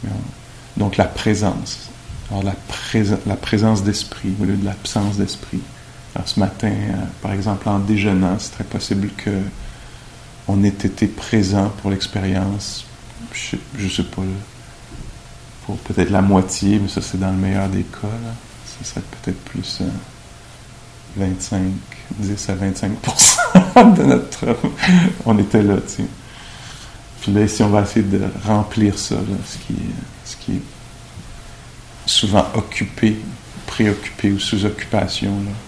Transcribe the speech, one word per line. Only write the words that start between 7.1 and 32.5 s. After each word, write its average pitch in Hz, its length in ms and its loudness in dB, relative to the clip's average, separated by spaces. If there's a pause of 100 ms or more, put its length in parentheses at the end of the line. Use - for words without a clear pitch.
par 104 120 -4
exemple, 98 360 -2
en 101 100 2
déjeunant, 98 600 2
c'est - 120 -10
très - 120 -8
possible 104 540 -2
que - 140 -4 (1160)
on 98 160 4
ait 104 60 6
été 104 360 0
présent 101 680 2 (100)
pour 98 100 -2
l'expérience, 95 920 -2 (500)
je - 180 -8
sais, - 80 -4 (180)
je 101 100 -4
sais 90 160 -2
pas, 95 200 -6
là, 95 40 -2 (1400)
pour 101 120 -6
peut-être 92 320 0
la 98 140 4
moitié, 98 560 4
mais 98 80 0
ça - 160 -4
c'est - 160 -6
dans 95 100 0
le 95 80 0
meilleur 95 320 0
des 98 140 -2
cas, - 240 -8
là. 117 260 -8 (320)
Ça - 180 -14
serait - 220 -8 (160)
peut-être - 240 -4
plus, - 360 -8
euh, 90 80 -2 (1300)
vingt-cinq, 95 540 -2 (460)
dix 101 320 -4
à 98 60 0
vingt-cinq 98 400 -2
pour - 240 -4
cent - 220 6 (120)
<laughs> - 220 8 (200)
de 156 80 4
notre, - 540 4 (680)
on 107 120 6
était 101 240 4
là, 101 140 6 (120)
tu - 100 -10
sais. 110 80 -2 (1160)
Puis 101 100 -2
là, 104 120 6
ici, 107 180 2
on 104 80 6
va 104 120 6
essayer 101 240 2
de 98 160 2 (240)
remplir 104 520 2
ça, - 180 -4
là, 98 300 -2
ce - 120 -12
qui - 160 -8
est, - 520 -8
ce - 120 -14
qui - 160 -6
est - 80 -2 (1500)
souvent - 380 4 (100)